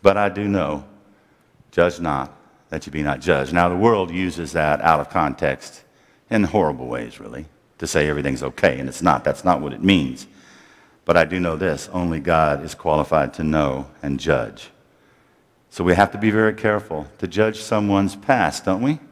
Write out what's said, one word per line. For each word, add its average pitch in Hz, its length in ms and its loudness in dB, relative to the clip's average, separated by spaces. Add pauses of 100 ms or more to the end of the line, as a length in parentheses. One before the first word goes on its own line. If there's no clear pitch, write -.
But 98 140 8
I 101 140 2
do 101 180 -4
know, 76 380 -2 (840)
"Judge 85 280 2
not, 71 320 -4 (380)
that 80 160 -8
you 78 80 -14
be 76 100 -4
not 71 160 -2
judged." 71 320 0
Now, 87 160 4
the 87 80 0
world 98 360 2
uses 85 420 -6
that 76 260 0
out 78 220 4
of 71 80 -8
context 71 760 -4 (460)
in 107 140 2
horrible 76 440 0
ways, 58 320 -10
really, 62 280 -14 (320)
to 82 80 -6
say 76 200 2
everything's 69 360 -2
okay, 67 360 0
and 67 80 -8
it's 64 140 -10
not. 80 240 2
That's 71 180 -2
not 87 160 2
what 71 140 -8
it - 100 -10
means. 76 420 2 (800)
But 85 100 4
I 82 80 6
do 87 160 -2
know 85 160 -2
this, 80 380 -2
only 87 260 -2
God 76 460 2
is 80 100 -12
qualified 76 600 0
to 80 80 -6
know 71 440 -2 (160)
and 69 160 -6
judge. 62 520 -4 (1000)
So - 120 -10
we 87 140 4
have 98 160 4
to - 60 -14
be 107 140 2
very 107 220 2
careful 101 540 -4 (120)
to 92 80 -6
judge 107 340 0
someone's 98 560 0
past, 107 480 0
don't 95 160 -2
we? 147 180 -2 (120)